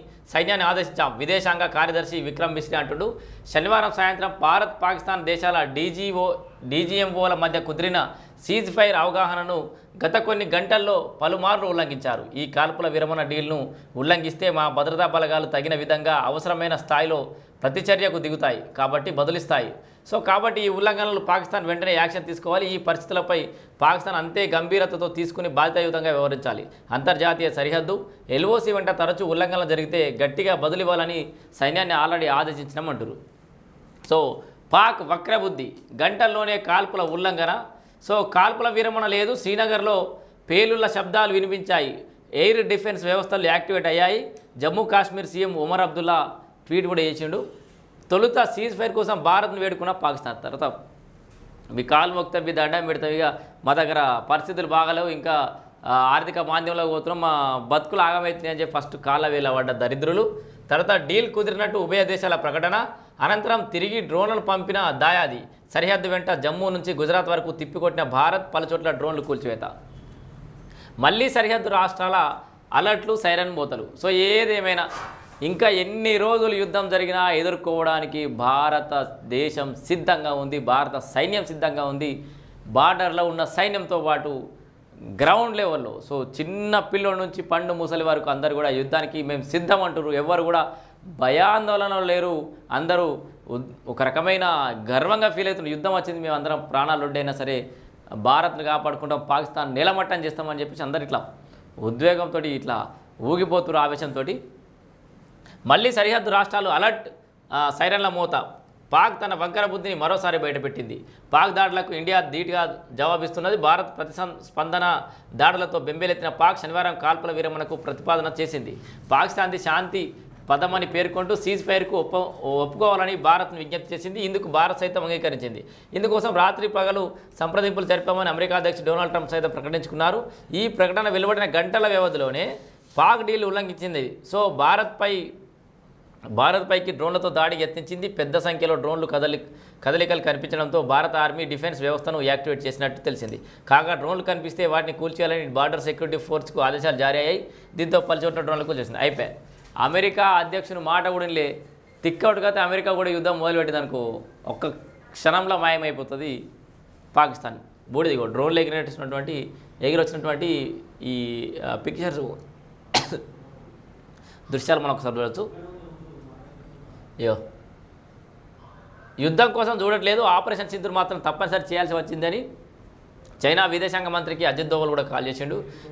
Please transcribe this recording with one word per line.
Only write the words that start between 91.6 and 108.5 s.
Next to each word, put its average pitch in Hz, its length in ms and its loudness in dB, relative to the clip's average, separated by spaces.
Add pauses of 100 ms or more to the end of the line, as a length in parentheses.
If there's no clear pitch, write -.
లేరు, 175 440 0 (220)
అందరూ 165 520 0 (260)
ఉద్-, 127 240 -8 (140)
ఒక 123 160 -2
రకమైన 170 420 2 (460)
గర్వంగా 196 380 4
ఫీల్ 190 200 -2
అవుతున్నారు. 160 260 -4
యుద్ధం 180 200 -2
వచ్చింది, 175 260 -4
మేము 160 140 -2
అందరం 147 360 -4
ప్రాణాలు 143 340 0
ఒడ్డైనా 143 280 -4
సరే 135 380 -4 (440)
భారత్ను 151 480 2
కాపాడుకుంటాం, 151 680 -2
పాకిస్తాన్ 143 440 -2
నిలమట్టం 185 500 2
చేస్తామని 156 360 -6
చెప్పేసి 147 220 -8
అందరు 147 200 -4
ఇట్లా 139 320 -4 (440)
ఉద్వేగంతో 165 600 2
ఇట్లా 135 540 -4 (280)
ఊగిపోతున్నారు 170 640 2
ఆవేశంతో. 139 400 -4 (1400)
మళ్ళీ 220 260 4
సరిహద్దు 214 380 0
రాష్ట్రాలు 196 380 0
అలర్ట్, 202 400 0 (440)
ఆ, 143 260 0
సైరన్ల 196 300 0
మోత. 175 220 -2 (640)